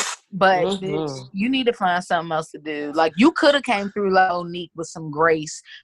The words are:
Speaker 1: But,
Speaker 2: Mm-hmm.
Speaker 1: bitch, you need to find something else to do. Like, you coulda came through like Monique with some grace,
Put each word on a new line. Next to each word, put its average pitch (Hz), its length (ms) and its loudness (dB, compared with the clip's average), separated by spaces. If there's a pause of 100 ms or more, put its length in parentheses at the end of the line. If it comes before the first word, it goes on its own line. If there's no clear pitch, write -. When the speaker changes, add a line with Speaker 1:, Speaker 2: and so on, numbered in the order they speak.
(320)
Speaker 1:
But, 190 340 4
Speaker 2:
Mm-hmm. 190 180 -2
Speaker 1:
bitch, 151 480 -4
you 202 160 -2
need 262 180 0
to 240 60 4
find 180 320 -2
something 170 280 -2
else 156 180 -4
to 156 80 -16
do. 147 360 -6
Like, 160 220 2
you 247 160 6
coulda 294 300 4
came 202 280 -2
through 196 220 -2
like 185 180 6
Monique 175 440 -6
with 160 140 -8
some 160 220 -12
grace, 156 520 0 (220)